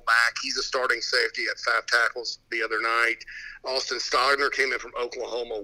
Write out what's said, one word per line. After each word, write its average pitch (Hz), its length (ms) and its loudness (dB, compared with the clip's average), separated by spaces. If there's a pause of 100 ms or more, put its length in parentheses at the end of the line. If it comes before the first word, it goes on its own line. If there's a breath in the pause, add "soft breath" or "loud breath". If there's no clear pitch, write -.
back. 117 340 4
He's 131 160 -4
a 131 60 0
starting 127 380 0
safety, 120 460 0
had 104 120 -4
five 117 260 0
tackles 117 540 0 (100)
the 113 140 -2
other 110 180 0
night. 117 360 2 (480 loud breath)
Austin 131 340 -2
Stogner 139 520 4
came 135 200 2
in 120 80 0
from 117 200 -12
Oklahoma 117 640 -4